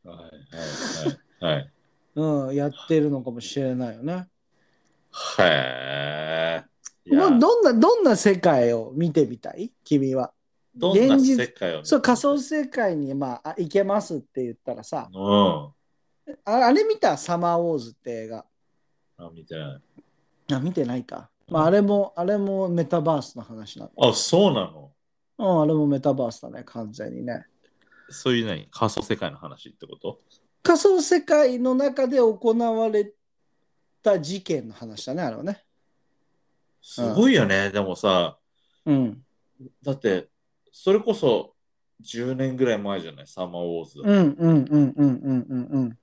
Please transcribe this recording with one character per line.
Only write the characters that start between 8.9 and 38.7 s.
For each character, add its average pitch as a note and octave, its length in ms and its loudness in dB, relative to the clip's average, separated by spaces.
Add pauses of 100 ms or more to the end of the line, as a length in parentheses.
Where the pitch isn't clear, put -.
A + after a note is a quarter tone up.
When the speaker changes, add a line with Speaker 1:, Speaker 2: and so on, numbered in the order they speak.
Speaker 2:
見 D#3+ 160 0
て D3 140 4
み A2+ 120 -10
た - 140 -14
い？ A3 200 -12 (120)
君 C3+ 320 0
は。 B2+ 160 -4 (440)
Speaker 1:
ど F#3+ 200 0
ん - 20 8
な A#3 60 6
世 C4 40 4
界 C#4 80 4
を C4+ 40 6
見 C4 80 4
て C4+ 60 4
み B3 40 2
た B3 60 0 (260)
い？ E3 60 -4
Speaker 2:
現 - 60 -10
実、 - 40 -16
そ D4 120 2
う、 - 40 2
仮 B3 160 2
想 C#4+ 220 0
世 D4 280 -4
界 G3+ 280 -2
に、 C#3 180 -4
ま C3 300 -6
あ、 D#3 60 -10
あ、 D#3+ 80 -12
行 E3+ 100 -4
け G3 160 2
ま G3+ 180 0
す F3 140 -8
っ C3+ 40 -6
て - 240 -8
言 A#2 100 -6
っ - 20 -14
た - 180 -10
ら A2 100 -12
さ。 G#2 300 -10
Speaker 1:
う F#2+ 40 -14
ん。 - 80 -12
Speaker 2:
あ、 F#2+ 480 2 (720)
あ A#3+ 280 4
れ G#4 100 4
見 A4 140 0
た？ D#3 200 0
サ F3 200 -4
マ E3+ 200 0
ー E3+ 40 0
ウ E3+ 120 -2
ォ - 20 -2
ー - 20 -4
ズ A#2 140 -10
っ - 20 -20
て - 180 -14
映 A2+ 160 -10
画。 A2 180 -16 (720)
Speaker 1:
あ、 E2+ 160 -18
見 E2 120 -20
て E2 100 -16
な C#2+ 220 -12
い。 - 40 -20 (720)
Speaker 2:
あ、 C3 60 -2
見 F3 140 -4
て C#3+ 120 -2
な A#2+ 100 -6
い B2 80 -6
か。 - 260 -16 (200)
ま D#3 100 0
あ、 D#3 40 2
Speaker 1:
う - 20 4
ん。 - 20 4
Speaker 2:
あ F3 40 4
れ G#3 100 4
も、 G3+ 340 0
あ F3 100 -4
れ G3+ 120 0
も G3 320 -2
メ E3+ 160 0
タ E3+ 160 0
バ D#3 160 0
ー C3 40 -4
ス - 140 -16
の A#2 80 -16
話 A2 360 -18
な A2+ 160 -16
の。 A#2 140 4
Speaker 1:
あ、 G#2 40 2
そ F#3+ 360 2
う C#3+ 40 0
な G#2+ 80 0
の？ D#2+ 300 -12 (480)
Speaker 2:
う A#3+ 40 -4
ん、 F3+ 200 2
あ - 20 4
れ D#3 80 2
も D3+ 140 2
メ C#3 120 0
タ C#3 140 0
バ C3 140 -2
ー A2+ 40 -6
ス - 100 -18
だ B2 100 -18
ね、 A#2+ 120 -16
完 A2 300 -14
全 A#2 180 -12
に A#2+ 140 -12
ね。 A#2 200 -10 (640)
Speaker 1:
そ - 220 -4
う A#2+ 40 2
い A#2 80 -2
う - 20 -4
何？ F2+ 260 -8
仮 A2 180 -2
想 - 120 -4
世 G#2+ 160 -4
界 D#2+ 140 -6
の C#2+ 60 -20
話 - 320 -18
っ - 40 -20
て - 140 -20
こ - 100 -20
と？ - 240 -12 (400)
Speaker 2:
仮 E4+ 160 4
想 F#4 240 4
世 D#4+ 200 2
界 C#4 380 2
の B3+ 160 0
中 C4+ 320 -2
で C4 120 0
行 A3+ 380 2
わ A3+ 320 0
れ G#3 220 -2 (920)
た G3 200 2
事 F#3 200 -8
件 C#3 280 -6
の G#2 40 -18
話 G#2+ 320 -16
だ C3 80 -8
ね、 - 100 -6
あ B2 80 -6
れ A2 40 -10
は A#2 80 -12
ね。 G3+ 220 -10 (1160)
Speaker 1:
す - 200 -12 (120)
ご A#3+ 160 4
い B3+ 40 4
よ C3 120 4
ね、 G2 220 2
Speaker 2:
う - 20 -2
ん。 F#2+ 40 -8
Speaker 1:
で G2+ 80 0
も F#2 140 -4
さ。 F2+ 420 0 (480)